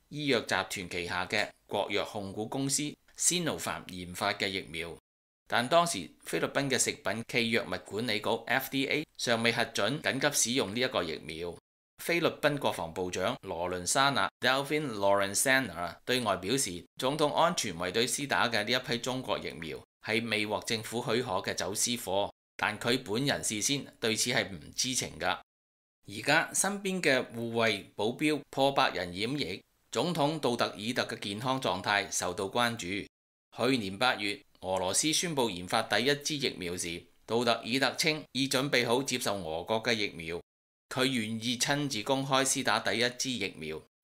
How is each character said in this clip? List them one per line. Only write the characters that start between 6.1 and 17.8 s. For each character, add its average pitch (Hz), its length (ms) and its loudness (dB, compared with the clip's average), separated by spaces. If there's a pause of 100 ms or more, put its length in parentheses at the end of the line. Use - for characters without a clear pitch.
菲 - 160 -2
律 151 60 0
賓 139 240 -2
嘅 123 80 4
食 110 140 2
品 107 360 -4
暨 117 220 0
藥 113 140 2
物 90 120 -4 (140)
管 113 180 -4
理 107 120 0
局 101 100 0 (160)
F 127 240 0
D 135 180 0
A 147 160 0 (140)
尚 117 240 2
未 117 100 6
核 113 140 2
准 117 380 0
緊 113 160 0
急 135 320 2
使 - 40 -
用 104 200 0
呢 120 40 -2
一 127 80 2
個 107 160 2
疫 80 140 -4
苗。 82 380 -8 (480)
菲 170 160 0
律 160 80 2
賓 147 300 2
國 127 140 0
防 82 220 -4
部 92 160 -2
長 101 320 0
羅 90 300 -4
倫 90 140 -4
沙 139 260 4
納 101 180 2 (100)
Delvin 139 540 2
Lorenzana 101 1000 2 (100)
對 127 160 2
外 101 160 2
表 92 180 0
示， 95 300 -4 (120)
總 139 200 0
統 151 160 2
安 165 220 4
全 95 220 -2
衛 90 140 -2